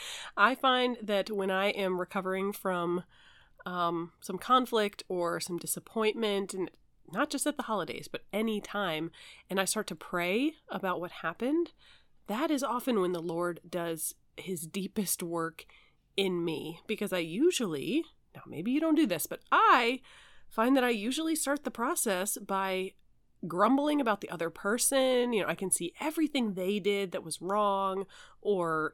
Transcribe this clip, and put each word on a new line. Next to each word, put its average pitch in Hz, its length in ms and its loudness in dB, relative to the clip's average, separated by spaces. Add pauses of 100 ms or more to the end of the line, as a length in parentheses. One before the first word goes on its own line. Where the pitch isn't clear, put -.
(380)
I 226 180 6
find 254 460 2
that 202 300 0
when 196 200 0
I 190 180 2
am 185 300 0
recovering 190 520 -2
from, 180 520 -2 (600)
um, 170 460 -2 (100)
some 185 160 -8
conflict 247 720 2
or 170 300 0
some 170 180 -6
disappointment, 202 960 -2
and 185 160 -4 (420)
not 269 180 -2
just - 180 -2
at 294 100 -2
the 240 60 -6
holidays, 156 440 -4
but - 240 -10
any 214 300 0
time, 170 500 -4 (380)
and 190 100 -2
I 190 60 4
start 202 220 -4
to 175 80 -10
pray 190 580 0 (160)
about 185 300 -4
what 180 120 -8
happened, 277 600 -2 (560)
that 277 240 -2
is 269 120 0
often 240 380 0
when 180 100 2
the 175 100 -2
Lord 170 460 -2
does 170 480 -4 (220)
his 180 240 -6
deepest 185 640 -4
work 165 420 -4 (520)
in 185 260 0
me, 165 440 -6
because 208 260 -4
I 180 60 0
usually, 208 840 0 (320)
now - 120 -18
maybe 185 240 -4
you 285 80 2
don't 320 160 4
do 302 120 6
this, 170 200 -2
but - 140 -8 (100)
I 285 500 6 (480)
find 247 260 4
that 254 80 6
I 247 60 4
usually 262 460 0
start 285 280 -2
the 240 80 -4
process 226 680 0
by 190 560 -2 (540)
grumbling 269 540 4
about 226 200 2
the - 80 -10
other 170 200 -2
person. 247 840 2
You 190 100 4
know, - 40 -2
I 165 80 0
can 185 160 -4
see - 280 -2
everything 285 540 0
they 190 260 0
did 196 320 0
that 185 120 -4
was 160 180 -10
wrong 196 640 0 (360)
or 165 520 0